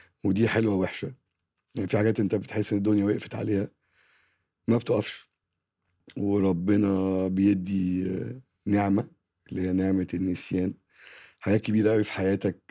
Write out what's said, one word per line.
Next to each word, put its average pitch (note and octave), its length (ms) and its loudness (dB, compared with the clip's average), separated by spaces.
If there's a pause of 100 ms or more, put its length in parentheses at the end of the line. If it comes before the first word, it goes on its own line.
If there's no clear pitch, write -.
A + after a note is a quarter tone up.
(240)
ودي G2+ 240 2
حلوة G#2+ 280 2
ووحشة. - 380 -4 (600)
يعني G2 120 -4
في G#2+ 100 0
حاجات G#2+ 220 2
انت G#2 160 0
بتحس G#2 360 -4
ان G#2 60 2
الدنيا G#2 280 2
وقفت - 300 -2
عليها، G#2+ 340 -2 (1000)
ما A#2 100 4
بتقفش، - 520 -4 (880)
وربنا F#2+ 1080 0
بيدي، F#2 840 0
آه، A#2+ 300 -8 (240)
نعمة G#2 420 0 (420)
اللي F#2+ 120 -6
هي F#2 120 -2
نعمة F#2 400 0
النسيان. F#2 600 -2 (680)
حاجات G#2 220 2
كبيرة G#2+ 300 2
قوي G#2+ 120 4
في - 80 -6
حياتك، G2 480 0 (120)